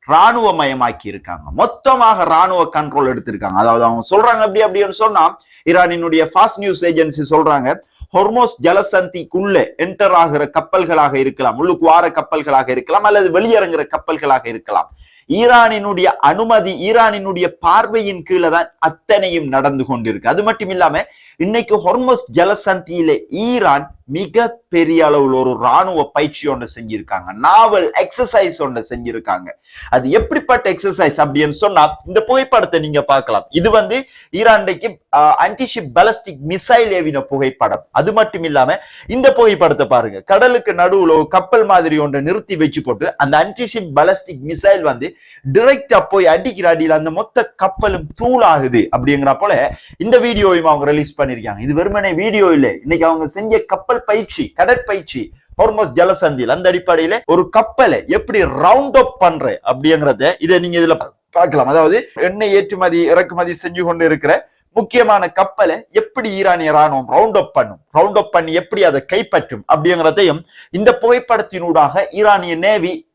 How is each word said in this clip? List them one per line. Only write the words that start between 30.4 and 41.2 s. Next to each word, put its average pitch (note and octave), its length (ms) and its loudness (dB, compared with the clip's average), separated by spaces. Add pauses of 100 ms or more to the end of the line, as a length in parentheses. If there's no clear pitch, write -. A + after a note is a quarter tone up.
எக்ஸர்சைஸ் F3+ 460 -2
அப்படின்னு D3 320 0
சொன்னா, D3+ 460 2 (100)
இந்த F#3 160 0
புகைப்படத்தை A#3+ 580 0
நீங்க D3+ 220 -4
பார்க்கலாம். C3 480 0
இது E3+ 220 0
வந்து A3 340 0 (260)
ஈரானுக்கு, G3+ 640 0 (180)
ஆ, D3+ 340 2
ஆன்டிஷிப் G#3 480 -8
பாலிஸ்டிக் F3 520 0
மிசைல் G#3+ 440 2
ஏவின D#3 300 -2
புகைப்படம். C3 720 -4
அது D#3+ 220 0
மட்டும் G#3 300 -2
இல்லாம, D3 340 0 (300)
இந்த C4 260 4
புகைப்படத்தை F3+ 520 2
பாருங்க, A2+ 360 0
கடலுக்கு A#3+ 500 2
நடுவுல F3+ 300 2
ஒரு D#3+ 280 4